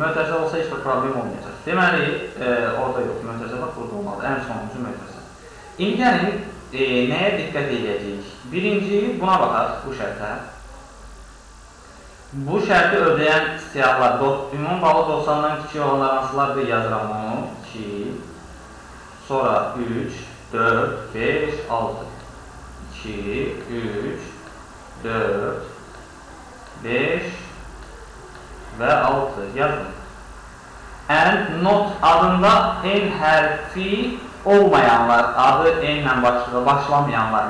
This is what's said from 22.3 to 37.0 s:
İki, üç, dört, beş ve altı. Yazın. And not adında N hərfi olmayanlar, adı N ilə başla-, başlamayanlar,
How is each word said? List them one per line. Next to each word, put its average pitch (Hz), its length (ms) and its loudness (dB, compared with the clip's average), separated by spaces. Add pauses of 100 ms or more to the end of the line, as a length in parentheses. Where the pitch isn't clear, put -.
İki, 104 600 -6 (140)
üç, 117 500 -6 (840)
dört, 104 580 -2 (1200)
beş 127 380 0 (1600)
ve 131 160 4
altı. - 460 2 (140)
Yazın. 139 420 -2 (1120)
And 165 560 2
not 202 220 6 (160)
adında 180 720 6 (100)
N 196 360 2
hərfi 175 960 2 (260)
olmayanlar, 139 840 8 (100)
adı 160 460 6
N 147 40 0
ilə 143 360 2
başla-, 123 440 2
başlamayanlar, 135 840 2